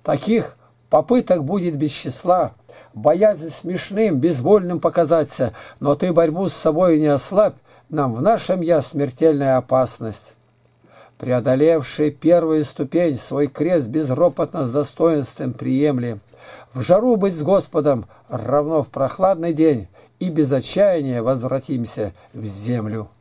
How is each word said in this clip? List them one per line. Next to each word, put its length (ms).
Таких 560
попыток 540
будет 340
без 140
числа, 600
боязнь 560
смешным, 680
безвольным 600
показаться, 760
но 160
ты 160
борьбу 360
с 60
собой 460
не 80
ослабь, 480
нам 260
в 60
нашем 400
«я» 200
смертельная 760
опасность. 760
Преодолевший 920
первую 520
ступень, 560
свой 280
крест 400
безропотно 800
с 60
достоинством 800
приемли. 680
В 80
жару 360
быть 180
с 80
Господом 640
равно 520
в 60
прохладный 680
день, 340
и 100
без 220
отчаяния 680
возвратимся 880
в 100
землю. 640